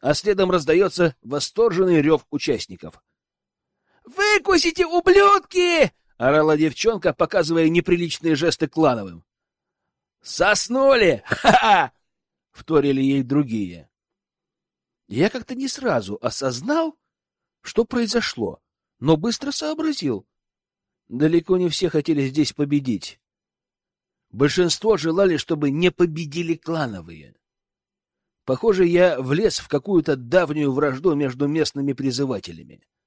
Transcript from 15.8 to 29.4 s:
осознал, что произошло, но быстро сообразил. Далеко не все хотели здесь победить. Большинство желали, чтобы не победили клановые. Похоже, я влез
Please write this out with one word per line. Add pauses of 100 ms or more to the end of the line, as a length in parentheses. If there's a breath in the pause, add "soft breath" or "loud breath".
осознал, (640)
что
произошло, (380)
но
быстро
сообразил. (800)
Далеко
не
все
хотели
здесь
победить. (1080)
Большинство
желали,
чтобы
не
победили
клановые. (1080)
Похоже,
я
влез